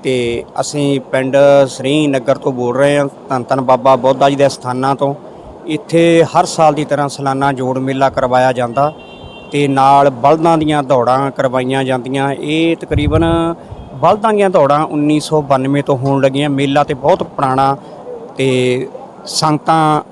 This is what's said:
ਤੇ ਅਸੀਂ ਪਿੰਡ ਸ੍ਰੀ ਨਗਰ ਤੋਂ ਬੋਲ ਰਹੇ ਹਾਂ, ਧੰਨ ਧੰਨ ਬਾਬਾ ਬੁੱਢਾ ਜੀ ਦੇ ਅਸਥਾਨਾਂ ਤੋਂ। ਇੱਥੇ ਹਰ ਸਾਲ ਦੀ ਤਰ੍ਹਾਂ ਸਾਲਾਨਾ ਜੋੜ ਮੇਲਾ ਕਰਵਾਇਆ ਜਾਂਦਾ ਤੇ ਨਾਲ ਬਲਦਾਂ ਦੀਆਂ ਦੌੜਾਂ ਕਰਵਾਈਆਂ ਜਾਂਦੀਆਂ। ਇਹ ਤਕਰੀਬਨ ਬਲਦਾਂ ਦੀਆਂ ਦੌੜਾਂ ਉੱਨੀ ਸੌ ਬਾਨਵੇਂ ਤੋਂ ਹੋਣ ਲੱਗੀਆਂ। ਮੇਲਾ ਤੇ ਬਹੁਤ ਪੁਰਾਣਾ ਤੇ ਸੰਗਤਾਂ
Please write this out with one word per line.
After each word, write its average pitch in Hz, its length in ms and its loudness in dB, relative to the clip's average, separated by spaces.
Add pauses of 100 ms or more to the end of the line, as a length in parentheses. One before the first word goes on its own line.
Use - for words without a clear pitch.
ਤੇ 131 100 -2 (460)
ਅਸੀਂ 143 400 -2 (120)
ਪਿੰਡ 131 240 -2 (320)
ਸ੍ਰੀ 131 280 -4 (120)
ਨਗਰ 135 300 0
ਤੋਂ 139 140 -4
ਬੋਲ 123 260 -4
ਰਹੇ 143 200 2
ਹਾਂ, 143 80 0 (240)
ਧੰਨ 127 140 -4
ਧੰਨ 135 180 -2
ਬਾਬਾ 127 340 4
ਬੁੱਢਾ 131 340 2
ਜੀ 143 60 -2
ਦੇ 139 120 2
ਅਸਥਾਨਾਂ 127 480 -4
ਤੋਂ। 139 180 -2 (520)
ਇੱਥੇ 165 680 2
ਹਰ 175 140 2
ਸਾਲ 156 280 2
ਦੀ 143 120 -4
ਤਰ੍ਹਾਂ 143 240 -2
ਸਾਲਾਨਾ 139 440 -2
ਜੋੜ 127 240 -4
ਮੇਲਾ 131 320 0
ਕਰਵਾਇਆ 127 420 0
ਜਾਂਦਾ 123 400 -2 (600)
ਤੇ 143 160 0
ਨਾਲ 139 420 4 (140)
ਬਲਦਾਂ 160 340 4
ਦੀਆਂ 151 260 0
ਦੌੜਾਂ 131 480 0
ਕਰਵਾਈਆਂ 131 520 -2
ਜਾਂਦੀਆਂ। 131 500 -2
ਇਹ 160 420 -2
ਤਕਰੀਬਨ 156 500 -2 (720)
ਬਲਦਾਂ 208 380 0
ਦੀਆਂ 202 160 2
ਦੌੜਾਂ 147 360 2
ਉੱਨੀ 151 340 -2
ਸੌ 156 220 -2
ਬਾਨਵੇਂ 135 420 0
ਤੋਂ 143 140 0
ਹੋਣ 139 240 0
ਲੱਗੀਆਂ। 139 280 0
ਮੇਲਾ 139 340 0
ਤੇ 147 100 -4
ਬਹੁਤ 151 300 0
ਪੁਰਾਣਾ 135 520 0 (600)
ਤੇ 127 500 0 (380)
ਸੰਗਤਾਂ 156 760 0 (100)